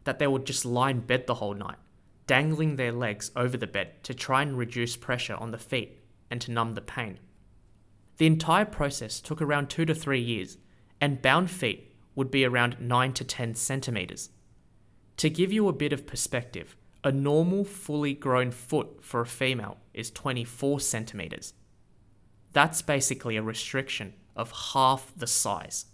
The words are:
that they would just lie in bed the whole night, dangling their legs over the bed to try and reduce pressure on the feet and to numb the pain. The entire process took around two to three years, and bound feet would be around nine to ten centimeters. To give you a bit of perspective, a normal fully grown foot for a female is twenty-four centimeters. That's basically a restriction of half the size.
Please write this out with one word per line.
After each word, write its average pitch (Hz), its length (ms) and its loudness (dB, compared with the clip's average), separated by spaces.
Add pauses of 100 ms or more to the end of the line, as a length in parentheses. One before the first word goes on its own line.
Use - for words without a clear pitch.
that 135 160 -2
they 147 80 4
would 135 180 2
just 131 200 -4
lie 123 240 2
in 127 100 0
bed 123 280 0
the 120 80 0
whole 104 180 -4
night, - 240 -10 (500)
dangling 151 480 2
their 123 160 0
legs 113 440 -4
over 123 200 0
the 107 120 -4
bed - 360 -6
to 127 100 -8
try 131 280 0
and 139 160 -2
reduce 120 400 -4
pressure 123 380 -4
on 113 160 -8
the 113 60 -10
feet - 420 -6 (300)
and 120 120 -6
to 123 100 -8
numb 117 220 0
the 110 80 -8
pain. 107 380 -8 (1000)
The 156 80 6
entire 160 400 6
process 139 560 -4
took 156 200 -6
around 143 280 2
two 165 160 0
to 160 100 2
three 139 260 0
years, 113 360 -4 (420)
and 143 220 2
bound 165 300 6
feet - 420 -4 (220)
would 131 160 0
be 135 140 6
around 123 360 2
nine 123 320 2
to 127 100 -6
ten 117 300 -4
centimeters. 120 760 -4 (880)
To 156 120 2
give 175 220 2
you 214 160 4
a 170 60 2
bit 147 200 0
of 139 140 -6
perspective, - 680 -6 (280)
a 139 80 4
normal 156 520 4
fully 147 520 -2
grown 127 340 2
foot - 540 -4
for 120 180 -2
a 117 60 -2
female 120 500 -2 (160)
is 117 160 -8
twenty-four 135 680 -2
centimeters. 110 760 -6 (1000)
That's 156 280 4
basically 131 540 0
a 107 80 -2
restriction 113 680 -6 (220)
of 117 160 -6 (220)
half 131 420 4
the 117 120 -6
size. - 680 -2